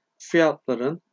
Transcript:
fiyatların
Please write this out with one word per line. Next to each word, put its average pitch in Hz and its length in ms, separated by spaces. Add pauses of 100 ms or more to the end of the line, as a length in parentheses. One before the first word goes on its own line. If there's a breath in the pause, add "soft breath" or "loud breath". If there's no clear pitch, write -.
(180)
fiyatların 147 840 (120)